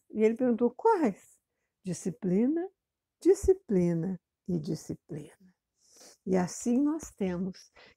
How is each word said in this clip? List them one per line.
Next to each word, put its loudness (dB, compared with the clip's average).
E -2
ele 4
perguntou, 2
"Quais?" 0
Disciplina, -2
disciplina 2
e -2
disciplina. -10
E 2
assim 0
nós -2
temos -6